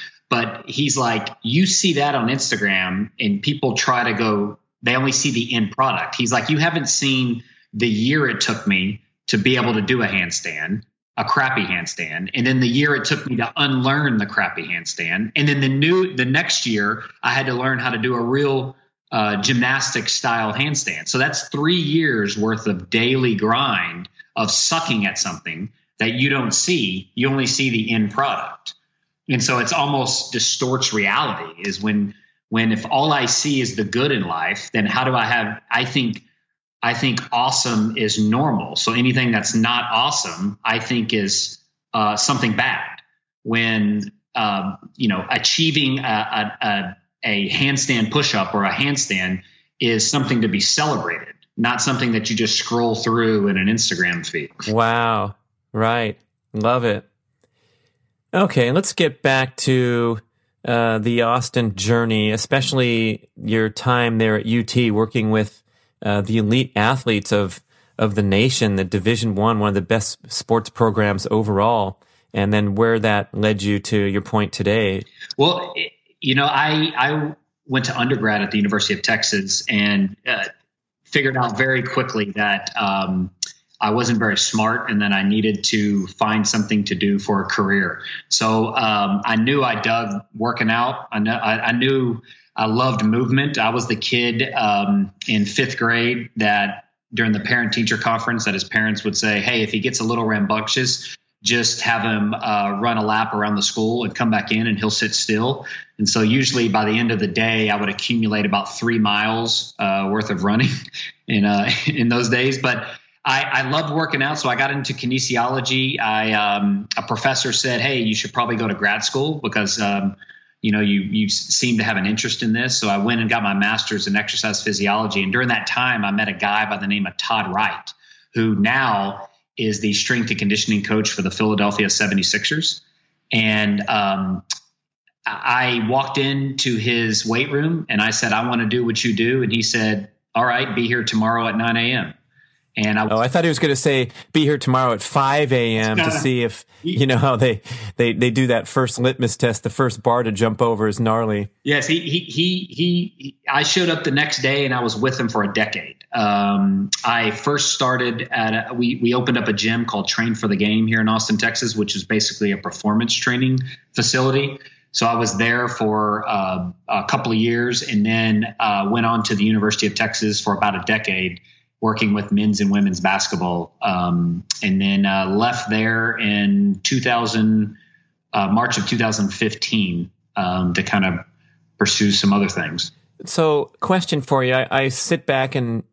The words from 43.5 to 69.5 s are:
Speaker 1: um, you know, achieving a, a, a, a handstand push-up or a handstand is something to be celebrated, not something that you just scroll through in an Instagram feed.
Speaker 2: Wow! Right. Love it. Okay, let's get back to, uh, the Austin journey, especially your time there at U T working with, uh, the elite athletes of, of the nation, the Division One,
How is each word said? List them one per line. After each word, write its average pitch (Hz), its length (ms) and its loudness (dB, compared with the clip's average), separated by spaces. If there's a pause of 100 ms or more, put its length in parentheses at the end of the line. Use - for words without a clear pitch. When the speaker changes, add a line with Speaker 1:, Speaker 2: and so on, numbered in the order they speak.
Speaker 1:
um, 101 600 -2
you 127 120 -2
know, 92 220 -2
achieving 139 720 2
a, - 40 -6 (580)
a, 127 60 0
a, 98 280 -2 (280)
a 101 260 0
handstand 131 600 0
push-up 117 420 0
or 101 120 2
a 95 60 0
handstand 95 720 -2 (360)
is 113 300 2
something 131 320 2
to 113 80 4
be 101 100 0
celebrated, 104 760 0 (220)
not 120 260 0
something 123 300 0
that 110 180 0
you 113 60 0
just 107 220 0
scroll 120 380 0
through 110 520 2
in 95 100 2
an 95 100 2
Instagram 90 580 0
feed. 76 260 -6 (160)
Speaker 2:
Wow! 113 680 0 (360)
Right. 113 480 0 (340)
Love 120 300 0
it. 104 220 -2 (1300)
Okay, 139 380 4
let's 185 220 2
get 151 280 0
back 131 360 2
to, 120 640 2 (460)
uh, 117 320 2
the 117 240 2
Austin 117 540 0
journey, 110 560 2
especially 117 1040 0
your 110 340 0
time 120 480 0
there 110 180 4
at 104 100 -2
U 117 180 0
T 120 260 2
working 107 400 0
with, 107 320 0 (400)
uh, 104 200 0
the 104 160 0
elite 117 380 2
athletes 110 560 2
of, 101 300 0 (360)
of 107 180 0
the 104 80 2
nation, 104 520 2
the 95 80 0
Division 101 520 0
One, 107 240 2